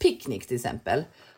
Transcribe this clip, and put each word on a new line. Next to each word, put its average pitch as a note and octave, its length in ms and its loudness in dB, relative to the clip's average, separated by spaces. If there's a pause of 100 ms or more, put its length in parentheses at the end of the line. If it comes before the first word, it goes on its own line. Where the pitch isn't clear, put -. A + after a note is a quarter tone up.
picknick - 480 0
till B2+ 80 -2
exempel B2 480 -2 (340)